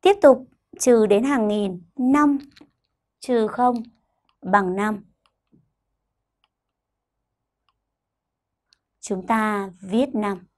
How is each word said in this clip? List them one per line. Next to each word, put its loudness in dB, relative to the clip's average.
Tiếp 4
tục 6
trừ 4
đến 2
hàng -2
nghìn, -4
năm 2
trừ -2
không -2
bằng 0
năm. -4
Chúng -10
ta -4
viết -4
năm. -6